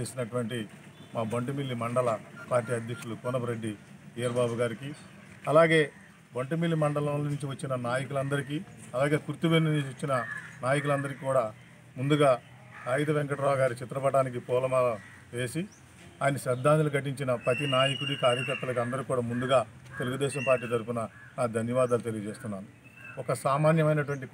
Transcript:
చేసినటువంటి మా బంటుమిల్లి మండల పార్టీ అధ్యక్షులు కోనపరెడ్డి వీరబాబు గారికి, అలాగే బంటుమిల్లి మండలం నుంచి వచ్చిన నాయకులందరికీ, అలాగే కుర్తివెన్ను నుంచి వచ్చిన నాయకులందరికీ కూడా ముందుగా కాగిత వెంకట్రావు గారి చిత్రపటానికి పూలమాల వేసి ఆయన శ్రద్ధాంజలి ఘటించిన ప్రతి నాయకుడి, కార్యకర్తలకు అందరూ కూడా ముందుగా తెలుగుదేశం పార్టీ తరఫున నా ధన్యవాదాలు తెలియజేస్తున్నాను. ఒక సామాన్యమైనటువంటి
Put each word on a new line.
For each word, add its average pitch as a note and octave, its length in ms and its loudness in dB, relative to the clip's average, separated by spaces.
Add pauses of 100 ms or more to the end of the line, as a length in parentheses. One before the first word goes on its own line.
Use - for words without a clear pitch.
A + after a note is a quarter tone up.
చేసినటువంటి A#2+ 580 -4 (560)
మా A#2 80 0 (100)
బంటుమిల్లి B2+ 480 -2
మండల A#2+ 300 0 (400)
పార్టీ B2 280 2
అధ్యక్షులు A#2 440 -8
కోనపరెడ్డి A#2+ 500 -4 (440)
వీరబాబు A#2+ 440 0
గారికి, A#2+ 300 -4 (600)
అలాగే D#3+ 300 8 (560)
బంటుమిల్లి E3 480 0
మండలం D3 440 0
నుంచి C#3+ 240 -4
వచ్చిన C3 220 -4 (140)
నాయకులందరికీ, C#3 720 -2 (360)
అలాగే C#3+ 220 2 (100)
కుర్తివెన్ను D#3+ 480 2
నుంచి C#3 200 0
వచ్చిన C#3+ 180 -4 (520)
నాయకులందరికీ C#3 640 0
కూడా C3 160 4 (540)
ముందుగా C#3+ 320 4 (560)
కాగిత C#3+ 320 0
వెంకట్రావు C#3 440 0
గారి C3 200 2
చిత్రపటానికి C3 640 0
పూలమాల B2+ 420 2 (460)
వేసి B2 300 -4 (580)
ఆయన C#3 220 2
శ్రద్ధాంజలి D3 540 4
ఘటించిన C3 340 -2 (140)
ప్రతి C3+ 200 0 (100)
నాయకుడి, C3+ 480 0
కార్యకర్తలకు B2+ 600 0
అందరూ B2+ 260 -4
కూడా B2 220 0
ముందుగా B2+ 280 2 (380)
తెలుగుదేశం C3+ 500 -2
పార్టీ B2 260 4
తరఫున A#2 260 -2 (380)
నా B2+ 80 0 (120)
ధన్యవాదాలు A#2+ 500 2
తెలియజేస్తున్నాను. G#2 600 -8 (520)
ఒక C#3 120 -2 (120)
సామాన్యమైనటువంటి D3+ 880 4